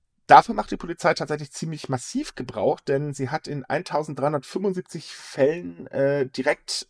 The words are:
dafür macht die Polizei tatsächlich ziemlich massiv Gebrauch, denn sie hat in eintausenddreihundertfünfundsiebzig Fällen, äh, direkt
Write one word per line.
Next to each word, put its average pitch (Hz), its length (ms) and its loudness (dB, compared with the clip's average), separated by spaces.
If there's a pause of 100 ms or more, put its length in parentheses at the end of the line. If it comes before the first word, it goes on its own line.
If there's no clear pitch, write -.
(260)
dafür 156 280 10
macht 208 160 -4
die - 80 -4
Polizei 170 340 0
tatsächlich 151 400 -6
ziemlich 156 380 -8
massiv 233 440 -4
Gebrauch, 123 460 0
denn 143 320 -2
sie 135 160 -4
hat 156 180 -6
in 143 200 -6
eintausenddreihundertfünfundsiebzig 151 1500 -4
Fällen, 170 720 -2
äh, 139 380 0
direkt - 640 -4